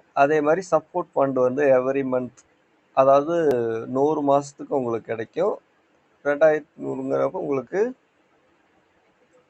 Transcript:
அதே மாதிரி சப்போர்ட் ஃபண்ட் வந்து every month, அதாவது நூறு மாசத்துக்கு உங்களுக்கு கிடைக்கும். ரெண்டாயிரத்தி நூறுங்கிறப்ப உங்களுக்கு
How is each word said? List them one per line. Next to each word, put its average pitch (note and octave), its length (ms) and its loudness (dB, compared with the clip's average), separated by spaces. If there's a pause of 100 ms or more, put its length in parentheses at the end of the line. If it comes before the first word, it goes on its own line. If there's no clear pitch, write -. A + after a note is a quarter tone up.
(140)
அதே C#3+ 260 4
மாதிரி D#3 260 0
சப்போர்ட் E3 440 -2
ஃபண்ட் C#3 280 0
வந்து B2+ 320 0
every C3 360 2
month, B2+ 300 -4 (600)
அதாவது C#3 380 4 (540)
நூறு C#3+ 340 0
மாசத்துக்கு C#3+ 520 -2
உங்களுக்கு A#2+ 360 -4
கிடைக்கும். A#2 440 -4 (720)
ரெண்டாயிரத்தி D3 540 2
நூறுங்கிறப்ப C3+ 600 -4
உங்களுக்கு C#3+ 420 -4 (1700)